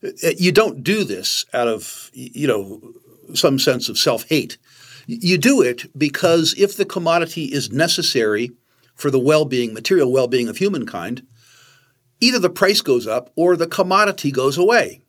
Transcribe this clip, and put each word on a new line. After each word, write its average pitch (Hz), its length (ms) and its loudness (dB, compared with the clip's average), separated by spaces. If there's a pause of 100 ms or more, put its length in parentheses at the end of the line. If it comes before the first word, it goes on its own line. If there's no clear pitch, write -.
Uh, 165 340 -4
you 180 140 2
don't 196 320 2
do 208 200 0
this 95 500 -4
out 120 140 2
of, - 480 -6
y-, 127 180 -14
you 147 140 -2
know, 101 460 -4 (400)
some 139 240 2
sense 127 320 0
of 104 80 -6
self-hate. 127 600 -2 (500)
Y-, 233 140 -8
you 180 160 2
do 240 240 4
it 123 240 0 (120)
because 160 600 2
if 196 180 2
the 196 100 -2
commodity 170 600 -2
is 135 260 -6
necessary 123 800 0 (420)
for - 160 -4
the 131 100 4
well-being, 131 540 2
material 127 380 2
well-being 123 360 2
of 110 100 -8
humankind, 123 680 -4 (920)
either 247 200 2
the 180 100 2
price 196 320 -2
goes 120 260 0
up 120 280 -4
or 175 200 4
the 165 120 -2
commodity 190 640 0
goes 135 260 0
away. 180 520 2